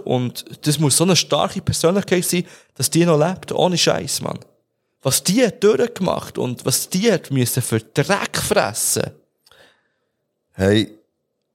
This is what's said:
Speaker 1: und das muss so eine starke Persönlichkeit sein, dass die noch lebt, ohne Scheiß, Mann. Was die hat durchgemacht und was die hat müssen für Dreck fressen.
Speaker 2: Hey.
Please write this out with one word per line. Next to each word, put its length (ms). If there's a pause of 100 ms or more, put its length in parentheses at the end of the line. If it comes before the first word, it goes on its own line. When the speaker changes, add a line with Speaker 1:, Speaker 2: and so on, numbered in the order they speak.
Speaker 1:
und 400 (220)
das 120
muss 180
so 80
eine 120
starke 440
Persönlichkeit 640
sein, 200 (320)
dass 140
die 160
noch 120
lebt, 340
ohne 260
Scheiß, 420
Mann. 180 (640)
Was 200
die 240
hat 160
durchgemacht 760
und 280
was 220
die 240
hat 180
müssen 320
für 180
Dreck 560
fressen. 760 (1400)
Speaker 2:
Hey. 420 (600)